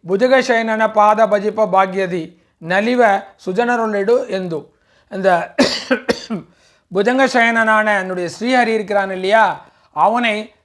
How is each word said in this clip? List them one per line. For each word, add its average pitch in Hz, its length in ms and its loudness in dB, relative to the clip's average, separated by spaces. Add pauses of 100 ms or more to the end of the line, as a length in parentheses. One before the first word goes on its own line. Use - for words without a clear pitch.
ಭುಜಗಶಯನನ 226 800 0
ಪಾದ 214 400 4
ಭಜಿಪ 208 360 0
ಭಾಗ್ಯದಿ 185 800 -2 (200)
ನಲಿವ 214 420 0 (400)
ಸುಜನರೊರಡು" 226 840 0
ಎಂದು. 180 440 -6 (400)
இந்த 185 440 0 (600)
<coughs> - 800 -14
புஜங்க 240 300 0 (100)
சயனனான 220 640 2
என்னுடைய 180 300 -4 (100)
ஸ்ரீஹரி 240 280 0
இருக்கிறான் 202 440 -2
இல்லையா, 190 540 2 (260)
அவனை 214 640 0 (120)